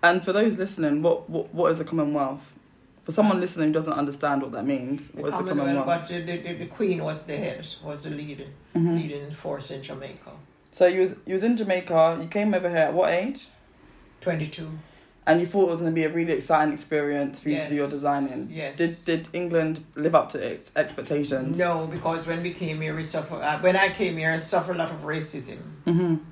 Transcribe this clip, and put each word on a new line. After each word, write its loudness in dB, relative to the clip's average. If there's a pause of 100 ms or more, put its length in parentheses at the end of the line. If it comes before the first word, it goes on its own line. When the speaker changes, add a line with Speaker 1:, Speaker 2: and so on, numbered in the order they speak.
Speaker 1:
And 6
for 0
those 4
listening, 0
what, 2
what, -4
what 2
is 2
the -4
Commonwealth? -2 (640)
For -8
someone 4
listening 0
who 2
doesn't 0
understand 0
what -8
that -6
means, -4
Speaker 2:
The -12
Speaker 1:
what -2
is -4
the -2
Speaker 2:
Commonwealth, 0
Speaker 1:
Commonwealth? 0
Speaker 2:
but -
the, -6
the, -6
the, -8
the -8
Queen -2
was -6
the -6
head, -6 (160)
was -10
the -10
lead, -10 (280)
Speaker 1:
Mm-hmm. 4
Speaker 2:
leading -6
force -8
in -10
Jamaica. -14 (420)
Speaker 1:
So 8
you 6
was, 2 (100)
you -4
was 0
in 4
Jamaica, 4
you -6
came 2
over 2
here 2
at 4
what 4
age? -2 (760)
Speaker 2:
Twenty-two. -4 (580)
Speaker 1:
And 6
you 0
thought 4
it 2
was -2
gonna 2
be 2
a 2
really 0
exciting 4
experience -2
for -4
you 0
to -6
do 0
your 2
Speaker 2:
Yes. -4
Speaker 1:
designing. -2
Speaker 2:
Yes. -8
Speaker 1:
Did, 0
did -2
England 0 (120)
live 0
up 4
to -4
its -6
expectations? -2
Speaker 2:
No, 0
because -4
when -4
we -4
came -4
here, -4
we -6
suffer, -6
uh, -2
when 6
I 6
came -2
here, 0
I 0
suffered 0
a -6
lot -2
of -10
racism, -6 (300)
Speaker 1:
Mm-hmm. 4 (160)